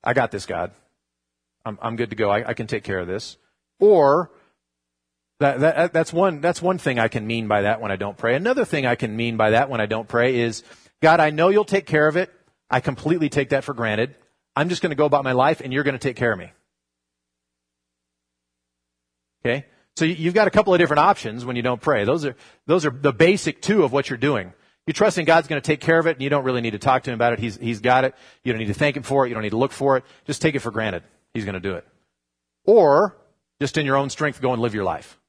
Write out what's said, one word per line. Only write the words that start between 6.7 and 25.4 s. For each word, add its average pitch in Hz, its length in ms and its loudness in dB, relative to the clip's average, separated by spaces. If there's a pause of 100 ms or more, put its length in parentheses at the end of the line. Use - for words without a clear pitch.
thing 131 200 -2
I 113 120 2
can 107 180 -6
mean 113 220 -4
by 104 140 2
that 110 180 0
when 104 100 -4
I 95 60 -4
don't 101 200 -8
pray. 117 180 0
Another 233 280 -2
thing 147 220 -2
I 120 100 2
can 110 220 -8
mean 117 180 -4
by 110 140 2
that 117 200 2
when 117 120 -4
I 104 40 0
don't 110 220 -6
pray 123 320 2
is, 117 240 -2 (380)
"God, 160 180 6
I 151 120 2
know 160 180 2
you'll 208 160 2
take 196 220 -2
care 151 200 2
of 151 80 0
it. 143 160 -2 (380)
I 127 100 2
completely 151 480 -2
take 139 220 -2
that 135 160 -2
for 143 80 -8
granted. 113 420 -4 (400)
I'm 156 140 0
just 175 120 -4
gonna 160 140 -2
go 151 100 2
about 139 200 2
my 131 80 -2
life 135 260 2
and 131 140 -10
you're 139 100 -2
gonna 135 140 -2
take 127 180 -6
care 120 160 -2
of 98 80 -4
me." 82 140 -18 (3000)
Okay? 127 220 -2 (320)
So 160 80 0
you, 165 80 0
you've 165 220 -2
got 214 120 4
a - 40 0
couple 202 240 4
of 170 40 4
different 147 200 4
options 123 440 0
when 123 120 -6
you 120 80 -4
don't 123 180 -2
pray. 117 240 0
Those 151 180 0
are, 131 120 -6 (320)
those 156 180 2
are 143 60 0
the 139 200 0
basic 165 520 2
two 196 200 4
of 131 80 2
what 135 200 -2
you're 123 60 -6
doing. 113 360 -2 (320)
You're 160 80 -4
trusting 185 320 2
God's 165 220 4